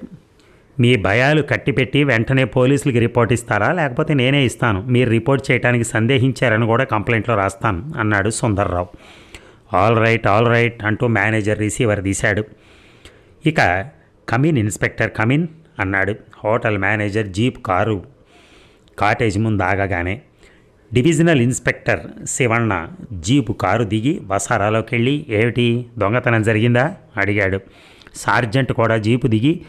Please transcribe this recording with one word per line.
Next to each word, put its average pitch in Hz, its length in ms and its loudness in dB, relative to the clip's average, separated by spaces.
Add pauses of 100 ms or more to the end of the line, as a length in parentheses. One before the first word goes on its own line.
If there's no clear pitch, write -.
(800)
"మీ 123 160 4
భయాలు 123 460 2
కట్టిపెట్టి 139 600 0
వెంటనే 131 420 2
పోలీసులకి 127 540 2
రిపోర్ట్ 117 340 2
ఇస్తారా, 110 380 0
లేకపోతే 156 420 -2
నేనే 135 320 2
ఇస్తాను? 107 420 0
మీరు 123 220 2
రిపోర్ట్ 117 420 0
చేయడానికి 120 320 0
సందేహించారని 120 800 0
కూడా 117 180 2
కంప్లైంట్లో 113 520 -2
రాస్తాను" 101 640 -2
అన్నాడు 104 300 0
సుందర్రావు. 95 580 -2 (880)
"ఆల్ 110 220 4
రైట్, 113 300 2
ఆల్ 110 200 4
రైట్" 117 360 0
అంటూ 107 240 0
మేనేజర్ 107 520 0
రిసీవర్ 104 440 -2
తీశాడు. 101 400 0 (1040)
ఇక, 113 440 0 (440)
"Come 135 180 2
in, 143 60 2
ఇన్స్‌పెక్టర్, 107 540 -2 (100)
come 117 140 2
in." 170 120 0 (320)
అన్నాడు 98 360 -2 (280)
హోటల్ 107 340 0
మేనేజర్ 104 500 -2
జీప్ 104 380 -4
కారు 95 380 0 (960)
కాటేజ్ 104 380 0
ముందు 107 260 0
ఆగగానే. 92 580 -2 (720)
డివిజనల్ 156 480 4
ఇన్స్‌పెక్టర్ 120 580 -2 (260)
శివణ్ణ 110 600 -2 (260)
జీపు 104 400 0
కారు 104 300 0
దిగి 110 440 -2
వసారాలోకెళ్ళి, 113 1000 -2
"ఏమిటి, 120 560 0 (120)
దొంగతనం 113 460 0
జరిగిందా?" 120 520 2 (220)
అడిగాడు. 101 420 0 (560)
సార్జెంట్ 117 560 0
కూడా 113 260 2
జీపు 117 300 0
దిగి 113 420 0